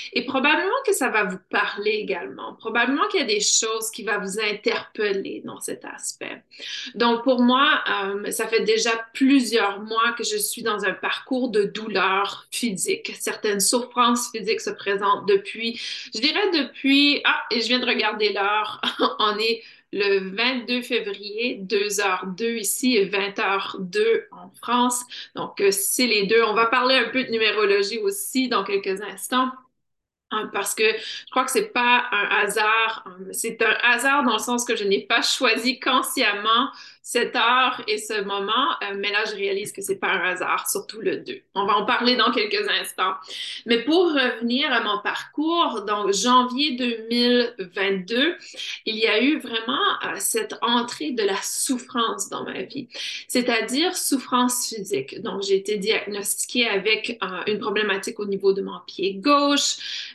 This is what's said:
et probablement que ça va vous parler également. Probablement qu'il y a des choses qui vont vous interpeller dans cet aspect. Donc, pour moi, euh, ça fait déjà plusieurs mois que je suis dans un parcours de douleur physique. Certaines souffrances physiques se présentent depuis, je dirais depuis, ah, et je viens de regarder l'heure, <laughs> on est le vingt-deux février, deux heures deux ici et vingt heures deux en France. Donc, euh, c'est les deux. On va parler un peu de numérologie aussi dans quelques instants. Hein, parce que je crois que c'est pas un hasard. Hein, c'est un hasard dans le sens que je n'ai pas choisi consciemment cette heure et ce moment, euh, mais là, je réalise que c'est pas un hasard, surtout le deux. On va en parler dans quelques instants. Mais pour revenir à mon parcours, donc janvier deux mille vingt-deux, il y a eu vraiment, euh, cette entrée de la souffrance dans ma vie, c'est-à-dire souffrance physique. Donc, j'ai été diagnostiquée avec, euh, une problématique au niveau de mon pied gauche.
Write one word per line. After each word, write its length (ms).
et 120
probablement 460
que 80
ça 160
va 140
vous 140
parler 400
également. 640
Probablement 540
qu'il 120
y 20
a 40
des 140
choses 500
qui 140
vont 160
vous 200
interpeller 1040
dans 160
cet 240
aspect. 580
Donc, 280
pour 200
moi, 460
euh, 420
ça 160
fait 180
déjà 280
plusieurs 680
mois 360
que 80
je 120
suis 260
dans 220
un 100
parcours 560
de 140
douleur 880
physique. 680
Certaines 420
souffrances 720
physiques 300
se 100
présentent 560
depuis, 520
je 60
dirais 340
depuis, 680
ah, 260
et 100
je 60
viens 140
de 60
regarder 460
l'heure, 480
<laughs> 200
on 200
est 240
le 420
vingt-deux 480
février, 800
deux 400
heures 260
deux 300
ici 400
et 80
vingt 340
heures 400
deux 540
en 180
France. 400
Donc, 260
euh, 100
c'est 360
les 200
deux. 160
On 120
va 120
parler 280
un 160
peu 140
de 60
numérologie 680
aussi 500
dans 160
quelques 380
instants. 480
Hein, 200
parce 240
que 100
je 460
crois 140
que 60
c'est 240
pas 360
un 320
hasard. 640
Hein, 280
c'est 300
un 200
hasard 420
dans 80
le 60
sens 260
que 120
je 80
n'ai 220
pas 140
choisi 580
consciemment 920
cette 300
heure 540
et 100
ce 240
moment, 480
euh, 120
mais 140
là, 180
je 60
réalise 380
que 100
c'est 160
pas 140
un 80
hasard, 500
surtout 300
le 160
deux. 240
On 100
va 100
en 80
parler 300
dans 160
quelques 380
instants. 340
Mais 160
pour 300
revenir 600
à 120
mon 180
parcours, 800
donc 300
janvier 640
deux 340
mille 480
vingt-deux, 800
il 100
y 120
a 120
eu 200
vraiment, 420
euh, 140
cette 440
entrée 480
de 140
la 180
souffrance 840
dans 160
ma 180
vie, 260
c'est-à-dire 720
souffrance 720
physique. 540
Donc, 200
j'ai 140
été 220
diagnostiquée 920
avec, 520
euh, 280
une 100
problématique 640
au 60
niveau 260
de 100
mon 240
pied 280
gauche. 1000